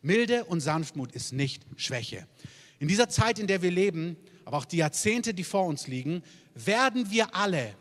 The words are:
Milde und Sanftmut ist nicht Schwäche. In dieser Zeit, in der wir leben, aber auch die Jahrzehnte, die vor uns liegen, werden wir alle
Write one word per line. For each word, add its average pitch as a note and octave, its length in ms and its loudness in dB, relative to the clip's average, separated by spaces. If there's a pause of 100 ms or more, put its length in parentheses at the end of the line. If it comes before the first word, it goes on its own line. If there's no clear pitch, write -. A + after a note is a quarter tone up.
Milde A3+ 440 2
und F3 140 -2
Sanftmut D3+ 540 -2
ist - 180 -8
nicht C3 340 -4 (120)
Schwäche. A2+ 500 -8 (520)
In D3+ 100 -2
dieser A3 200 4
Zeit, A3 300 2
in G#3 80 -2
der F#3+ 140 2
wir F3+ 100 2
leben, F3 460 0 (260)
aber C#3+ 140 -6
auch C3 80 -4
die E3+ 120 -2
Jahrzehnte, G#3+ 560 0
die F3 120 -6
vor F#3+ 200 2
uns D3+ 220 -4
liegen, C#3 360 -4 (320)
werden A3 540 2
wir G#3+ 260 2
alle E3+ 460 0